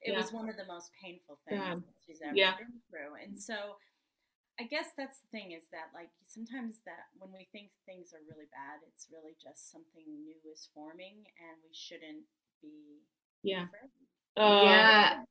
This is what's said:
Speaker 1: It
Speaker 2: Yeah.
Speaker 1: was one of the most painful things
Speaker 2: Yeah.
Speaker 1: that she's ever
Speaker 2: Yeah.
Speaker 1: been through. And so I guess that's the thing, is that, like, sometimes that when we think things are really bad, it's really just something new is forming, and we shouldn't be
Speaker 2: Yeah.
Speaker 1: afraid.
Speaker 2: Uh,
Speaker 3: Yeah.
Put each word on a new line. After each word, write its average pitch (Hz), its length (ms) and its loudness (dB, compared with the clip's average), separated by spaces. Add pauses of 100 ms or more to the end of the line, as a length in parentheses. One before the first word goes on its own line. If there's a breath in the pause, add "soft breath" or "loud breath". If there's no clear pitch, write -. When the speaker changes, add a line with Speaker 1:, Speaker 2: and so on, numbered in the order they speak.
Speaker 1:
It 220 120 -4
Speaker 2:
Yeah. 196 60 0
Speaker 1:
was 208 140 -4
one 220 160 -8
of 220 80 -10
the 196 80 -12
most 175 300 -16
painful 185 420 -20 (100)
things 202 140 -4
Speaker 2:
Yeah. 185 160 -4
Speaker 1:
that - 180 -14 (100)
she's 160 180 -20
ever 147 120 -6
Speaker 2:
Yeah. 190 220 4
Speaker 1:
been - 320 -18
through. 147 280 -14
And 202 240 -16
so 208 380 -10 (800)
I 240 60 -10
guess 294 300 -8
that's 269 260 -12
the - 80 -20
thing, 202 240 -14
is 165 160 -18
that, 160 240 -16
like, 170 180 -20 (140)
sometimes 226 600 -12
that 170 340 -18
when 190 120 -20
we 190 220 -20
think 208 180 -20 (140)
things 180 300 -20
are 156 80 -20
really 151 240 -20
bad, 143 380 -18
it's - 260 -20
really 160 240 -20
just - 360 -20
something 156 540 -18
new 160 160 -20 (100)
is 160 220 -20
forming, 185 540 -18 (120)
and 160 240 -20
we 160 120 -20
shouldn't 156 520 -16 (360)
be 151 400 -20 (400)
Speaker 2:
Yeah. 185 240 -4
Speaker 1:
afraid. 247 240 -20 (440)
Speaker 2:
Uh, 208 300 8
Speaker 3:
Yeah. 214 680 8